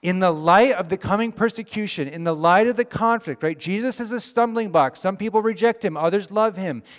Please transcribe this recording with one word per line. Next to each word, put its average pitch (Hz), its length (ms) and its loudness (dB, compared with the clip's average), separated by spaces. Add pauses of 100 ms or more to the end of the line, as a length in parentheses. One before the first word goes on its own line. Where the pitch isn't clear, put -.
In 185 180 -2
the 185 120 4
light 175 400 4
of 185 160 -4
the 175 80 -2
coming 214 380 -2
persecution, 214 760 -4
in 165 160 -10
the 165 100 0
light 170 340 4
of 240 100 -2
the 240 80 0
conflict, 220 580 -2
right? 160 160 -2
Jesus 220 400 -4
is 226 140 -6
a 240 80 -4
stumbling 226 500 -2
block. 143 240 2
Some 190 220 -4
people 214 240 0
reject 226 420 0
him, 175 140 -2
others 170 340 0
love 214 240 0
him. 165 280 -6 (160)